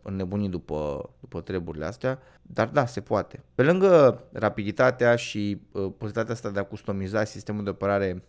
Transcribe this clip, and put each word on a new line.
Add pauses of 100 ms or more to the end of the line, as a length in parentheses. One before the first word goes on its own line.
înnebunit
după, (100)
după
treburile
astea, (240)
dar
da,
se
poate. (120)
Pe
lângă
rapiditatea
și, (120)
uh,
posibilitatea
asta
de
a
customiza
sistemul
de
operare